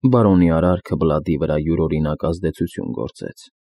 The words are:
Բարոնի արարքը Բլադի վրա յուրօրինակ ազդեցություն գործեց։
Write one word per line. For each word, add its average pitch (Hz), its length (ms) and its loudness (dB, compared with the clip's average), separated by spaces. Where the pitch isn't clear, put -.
Բարոնի 104 460 6
արարքը 87 480 0
Բլադի 78 380 0
վրա 76 220 -2
յուրօրինակ 78 680 -2
ազդեցություն 85 640 -6
գործեց։ - 540 -12